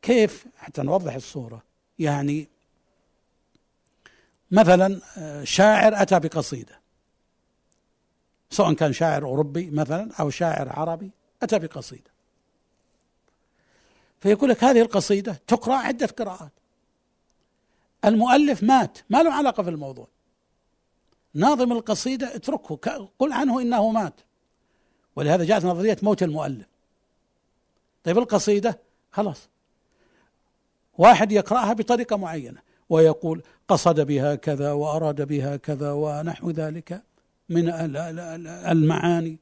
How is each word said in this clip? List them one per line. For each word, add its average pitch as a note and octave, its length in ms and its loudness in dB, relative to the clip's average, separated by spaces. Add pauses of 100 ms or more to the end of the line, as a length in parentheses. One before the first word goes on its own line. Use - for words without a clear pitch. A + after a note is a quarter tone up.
كيف؟ A3+ 440 2 (120)
حتى - 240 -12
نوضح D3+ 340 -2
الصورة. A#2 480 -14 (360)
يعني C#3+ 480 -4 (2000)
مثلًا، F#3 500 4 (160)
آه، D3 260 -14
شاعر G#3 580 4
أتى F#3+ 180 4
بقصيدة، D3 600 -8 (1700)
سواء E3+ 240 2
كان D3 200 0
شاعر D3+ 320 -2
أوروبي D3 460 -4
مثلًا D#3 480 -6
أو D3+ 100 -2
شاعر C#3+ 400 -4 (100)
عربي E3 320 -8 (320)
أتى G#3+ 160 -2
بقصيدة، - 520 -14 (2000)
فيقول G#3 300 2
لك: A3+ 140 2
"هذه B3 180 6
القصيدة G3+ 680 -2
تقرأ A#3+ 280 0
عدة C4+ 320 -4
قراءات، F#3 440 -10 (1500)
المؤلف B3 580 2
مات، A#3+ 340 2 (120)
ما C4 140 4
له E4 100 2
علاقة C4 300 0
في F3 60 -4
الموضوع، C3+ 380 -12 (1300)
ناظم A#3+ 380 2
القصيدة A#3 640 -4
اتركه، - 400 -8
ك-، G#3+ 340 -8 (100)
قل C#4 140 0
عنه B3+ 280 0
إنه A#3 280 2
مات." G#3+ 320 -4 (960)
ولهذا D#3+ 280 2
جاءت F3+ 220 0
نظرية F3+ 360 -2
موت G3+ 220 0
المؤلف. C#3+ 440 -6 (1400)
طيب F3 140 0
القصيدة G#3+ 640 0 (320)
خلاص، G3+ 380 -6 (1500)
واحد G#3 340 8
يقرأها G#3+ 420 0
بطريقة A3+ 440 -2
معينة D#3+ 440 -10 (280)
ويقول: D#3+ 540 4 (240)
"قصد E3+ 320 4
بها C#3+ 360 0
كذا C#3+ 360 -4
وأراد D3 500 -4
بها C#3+ 340 -4
كذا" C#3+ 360 -6
ونحو D3+ 600 -6
ذلك D#3+ 520 -10 (460)
من E3+ 200 0
ال-، D#3+ 280 -6
ال-، D#3+ 220 -10
ال-، E3 280 -14
المعاني. E3 920 0